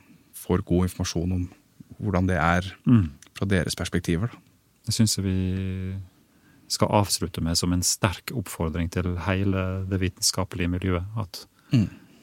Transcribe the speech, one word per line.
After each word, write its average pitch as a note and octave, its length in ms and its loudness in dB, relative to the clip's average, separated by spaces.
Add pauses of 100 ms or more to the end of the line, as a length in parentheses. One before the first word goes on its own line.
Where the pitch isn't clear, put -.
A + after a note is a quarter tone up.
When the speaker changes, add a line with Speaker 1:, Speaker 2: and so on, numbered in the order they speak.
(340)
Speaker 1:
får - 320 -2
god F2+ 240 2
informasjon F2+ 420 -2
om F#2 180 -2 (520)
hvordan F#2+ 260 2
det F#2 100 0
er F2 360 2 (140)
Speaker 2:
Mm. G2+ 240 6 (240)
Speaker 1:
fra - 100 -4
deres F#2+ 300 2
perspektiver, F2+ 560 -2
da. - 60 -18 (480)
Speaker 2:
Det A#2 100 -2
synes G#2+ 200 2
jeg G2 100 -2
vi F#2 680 -2 (760)
skal - 200 0
avslutte F#2+ 520 2
med E2 140 0
som F2+ 160 2
en F2+ 120 2
sterk - 500 0
oppfordring E2+ 560 -2
til F2 260 -2
hele F#2+ 720 0
det F#2+ 140 -2
vitenskapelige - 680 -2
miljøet, F2+ 360 0 (100)
at - 300 -8 (260)
Speaker 1:
Mm. A#2 180 4 (340)